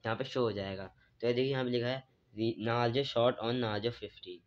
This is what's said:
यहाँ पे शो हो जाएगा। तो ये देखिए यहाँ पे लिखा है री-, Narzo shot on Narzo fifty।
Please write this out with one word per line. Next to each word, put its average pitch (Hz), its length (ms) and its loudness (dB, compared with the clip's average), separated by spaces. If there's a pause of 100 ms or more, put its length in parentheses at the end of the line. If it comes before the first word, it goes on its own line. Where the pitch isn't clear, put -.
यहाँ 113 100 0
पे 135 80 -4
शो 135 160 -4
हो 113 120 2
जाएगा। 95 420 -6 (260)
तो 117 60 -2
ये 123 60 4
देखिए 131 200 2
यहाँ 131 120 0
पे 123 60 -2
लिखा 120 180 0
है 135 160 -4 (300)
री-, 110 340 0
Narzo 120 360 2
shot 123 300 4 (100)
on 117 100 2 (100)
Narzo 107 260 0
fifty। 92 560 -12